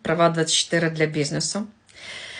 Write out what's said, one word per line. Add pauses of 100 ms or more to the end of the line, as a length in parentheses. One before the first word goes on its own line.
"Приват
двадцять
чотири
для
бізнесу". (720)